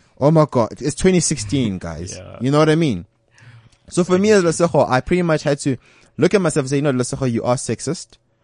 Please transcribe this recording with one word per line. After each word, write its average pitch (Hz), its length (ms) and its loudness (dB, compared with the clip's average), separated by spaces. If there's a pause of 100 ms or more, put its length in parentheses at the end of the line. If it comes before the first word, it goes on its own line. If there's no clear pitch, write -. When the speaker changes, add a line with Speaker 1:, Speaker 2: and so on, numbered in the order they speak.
(180)
Speaker 1:
oh 143 120 2
my 156 200 4
God, 113 300 -2
it's 147 140 -4
twenty 185 260 2
sixteen, 123 580 -2
guys. 85 380 -12
Speaker 2:
Yeah. - 240 -18
Speaker 1:
You 123 100 -2
know 147 100 4
what 156 100 4
I 156 60 2
mean? 131 280 -2 (840)
So 175 120 0
for 180 160 0
me 208 120 2
as 202 120 6
Lesego, 160 460 2
I 127 140 0
pretty 180 180 0
much 156 220 0
had 147 180 -2
to 131 160 -2 (400)
look 156 160 2
at 208 80 4
myself 160 220 0
and 131 80 -6
say, 143 60 0
"You 139 60 -2
know, 147 120 2
Lesego, 127 360 -2
you 113 140 -2
are 123 120 0
sexist, - 600 -8 (280)